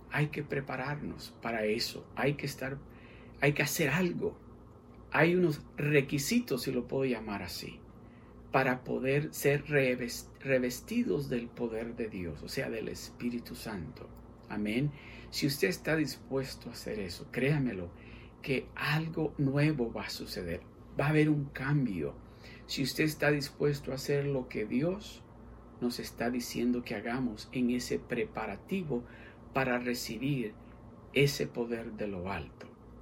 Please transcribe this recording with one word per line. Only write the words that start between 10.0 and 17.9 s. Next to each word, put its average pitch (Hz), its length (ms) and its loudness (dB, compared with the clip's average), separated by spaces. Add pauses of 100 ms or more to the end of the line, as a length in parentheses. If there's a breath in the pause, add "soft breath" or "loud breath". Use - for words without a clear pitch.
revestidos 135 920 2
del 120 180 0
poder 117 480 -4
de 117 140 -2
Dios, 85 340 -6
o - 40 -10
sea, 131 220 -4
del 117 180 -4
Espíritu - 680 -6
Santo. 95 520 -8 (400)
Amén. 110 440 0 (400 loud breath)
Si - 160 0
usted 147 200 2
está 160 300 2
dispuesto 135 720 -2
a 120 40 -10
hacer - 260 -6
eso, 92 320 -8
créamelo, 123 580 2 (520 loud breath)